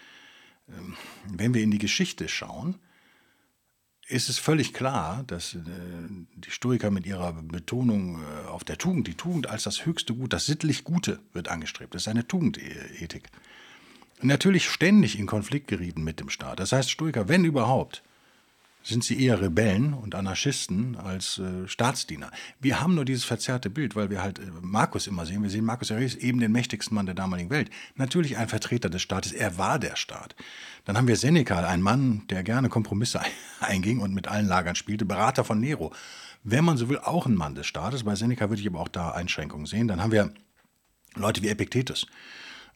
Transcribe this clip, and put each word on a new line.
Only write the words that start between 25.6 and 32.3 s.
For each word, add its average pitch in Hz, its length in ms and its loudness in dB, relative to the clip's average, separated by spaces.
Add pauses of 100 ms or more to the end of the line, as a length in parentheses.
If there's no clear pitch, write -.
Marcus 123 240 -4
Aurelius, 123 240 0
eben 123 260 0
den 113 120 4
mächtigsten 113 420 0
Mann 101 140 0
der 92 80 -4
damaligen 90 340 -2
Welt. 147 220 0 (240)
Natürlich 135 420 0
ein 113 100 0
Vertreter 104 440 -2
des 90 100 -2
Staates. 92 300 -4
Er 92 260 -2
war 107 220 0
der 85 160 -4
Staat. - 400 -10 (480)
Dann 98 140 0
haben 123 100 6
wir 117 100 6
Seneca, 120 500 4
ein 90 140 2
Mann, 113 480 2
der 92 140 -2